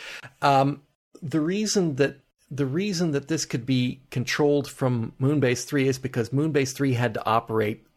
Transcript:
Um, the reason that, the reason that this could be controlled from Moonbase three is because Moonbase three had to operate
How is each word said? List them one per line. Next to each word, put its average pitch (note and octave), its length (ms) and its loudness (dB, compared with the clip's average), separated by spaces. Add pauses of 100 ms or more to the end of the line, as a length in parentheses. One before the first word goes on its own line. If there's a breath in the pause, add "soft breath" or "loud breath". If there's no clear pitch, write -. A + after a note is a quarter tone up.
(400 loud breath)
Um, C#3 420 2 (400)
the D#3 180 -2
reason F#3 560 0
that, C#3 220 0 (320)
the C#3 160 -2
reason E3+ 460 0
that C#3 160 -2
this D#3 160 -2
could A#2+ 220 -6
be B2+ 340 0 (100)
controlled C#3+ 580 0
from B2 520 -2
Moonbase B2+ 460 2
three C#3 200 2
is C3 120 0
because B2+ 320 -4
Moonbase C#3+ 440 0
three C3+ 200 0
had A#2 200 0
to - 120 -6
operate A2 580 0 (120)